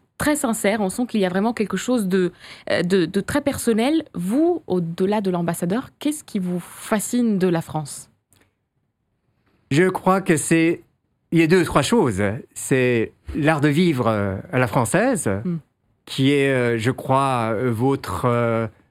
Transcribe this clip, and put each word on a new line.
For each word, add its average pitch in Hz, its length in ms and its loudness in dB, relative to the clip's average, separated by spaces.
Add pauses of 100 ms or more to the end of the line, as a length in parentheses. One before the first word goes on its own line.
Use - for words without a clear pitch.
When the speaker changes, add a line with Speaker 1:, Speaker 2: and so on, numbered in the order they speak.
(200)
Speaker 1:
très 302 160 0
sincère, 220 440 -2
on 190 100 0
sent 240 200 -4
qu'il 214 100 -2
y 185 60 2
a 180 40 0
vraiment 196 240 0
quelque 202 220 -4
chose 220 320 -2
de, 180 240 2 (380)
euh, 101 140 0
de, 180 220 2
de 190 140 -2
très 285 220 -2
personnel. 269 640 0 (100)
Vous, 294 540 0
au-delà 185 540 -2
de 190 100 -2
l'ambassadeur, 175 580 -2 (100)
qu'est-ce 294 240 -4
qui - 160 -6
vous 180 220 -4
fascine 220 800 -2
de 185 80 2
la 175 140 0
France ? - 480 -10 (1600)
Speaker 2:
Je 180 180 4
crois 185 320 2
que 180 160 2
c'est, 165 440 2 (500)
il 165 80 4
y - 20 6
a 160 60 4
deux 180 140 6
ou 156 40 2
trois - 160 2
choses. 131 400 2 (320)
C'est 123 580 0 (240)
l'art 151 240 2
de 147 100 2
vivre, 143 380 2
euh, 101 280 0 (160)
à 131 80 0
la 127 80 2
française, 165 600 0 (160)
Speaker 1:
Hmm. 175 140 -4 (480)
Speaker 2:
qui 135 260 0
est, 139 220 2
euh, 120 240 0
je 113 140 0
crois, 131 600 0
euh, 120 200 -2
votre, 127 540 -2
euh, 117 420 0 (240)